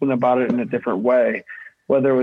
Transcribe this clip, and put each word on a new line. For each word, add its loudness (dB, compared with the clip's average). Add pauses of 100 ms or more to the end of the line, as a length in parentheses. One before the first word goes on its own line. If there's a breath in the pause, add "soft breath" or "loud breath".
went 0
about 2
it 0
in 0
a -4
different -4
way, 0 (440 loud breath)
whether 2
it 2